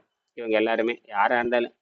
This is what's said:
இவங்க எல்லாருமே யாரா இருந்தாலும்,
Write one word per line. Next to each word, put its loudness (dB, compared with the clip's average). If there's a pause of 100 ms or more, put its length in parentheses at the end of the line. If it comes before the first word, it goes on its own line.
(340)
இவங்க -2
எல்லாருமே 0
யாரா 0
இருந்தாலும், -2